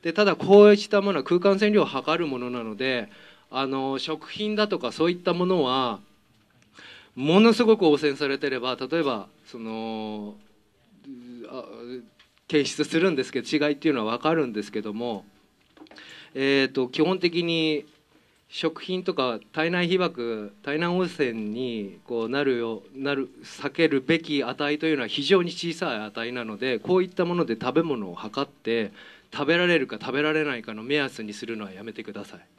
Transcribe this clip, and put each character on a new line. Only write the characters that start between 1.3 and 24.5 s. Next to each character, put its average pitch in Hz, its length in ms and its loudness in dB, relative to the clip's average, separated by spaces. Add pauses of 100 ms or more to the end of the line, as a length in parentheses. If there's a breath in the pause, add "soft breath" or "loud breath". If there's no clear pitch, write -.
間 196 180 4
線 214 140 2
量 202 100 6
を - 20 4
測 151 340 -2
る 170 80 -2
も 131 120 -4
の 123 120 -6
な 123 120 -6
の 110 140 -8
で、 123 320 -2 (420 loud breath)
あ 131 160 -4
の、 135 320 -2
食 156 300 -8
品 214 260 -4
だ 208 140 0
と 190 100 -2
か 117 140 -4
そ 160 140 0
う 180 40 2
い 180 40 -2
っ - 40 -6
た 175 160 -2
も 180 100 0
の 180 180 2
は、 127 380 0 (1160 loud breath)
も 156 240 4
の 226 120 8
す 226 120 2
ご 220 120 6
く 196 100 2
汚 147 120 6
染 143 180 0
さ 143 120 -2
れ 135 100 -2
て 143 100 -4
れ 131 120 -4
ば、 123 160 -4
例 135 220 -4
え 165 40 0
ば、 113 240 -2 (180)
そ - 140 -18
の、 110 760 -8 (1120)
あ、 127 160 -12 (840)
検 143 220 2
出 151 140 -2
す 175 140 0
る 185 120 4
ん 151 60 0
で 131 80 0
す - 80 -10
け 120 100 -4
ど、 - 60 -12
違 147 240 2
い - 20 0
っ - 20 -4
て 160 120 0
い - 20 4
う 139 40 2
の 110 120 0
は 113 100 0
分 - 60 -10
か 156 100 2
る 156 140 2
ん 117 60 -8
で 104 100 -4
す 101 100 -12
け 110 80 -4
ど 107 120 -8
も、 110 320 -6 (1080 loud breath)
え 135 320 4
ー 131 60 -4
と、 127 160 0
基 151 140 0
本 185 160 2
的 175 240 0
に 160 420 0 (640 soft breath)
食 - 340 -4
品 185 200 -4
と 180 120 -2
か 123 260 -2 (120)
体 160 200 0
内 175 160 0
被 185 100 2
曝、 117 540 -4 (100)
体 143 160 -4
内 175 180 0
汚 180 120 0
染 135 240 -2
に 107 720 -6
こ 117 200 -4
う - 20 -6
な 139 160 -2
る 131 120 2
よ、 113 280 -6 (100)
な 139 220 -4
る、 131 120 -4 (140)
避 - 280 -10
け 160 180 2
る 139 120 2
べ 160 200 0
き 147 240 -2
値 147 340 -2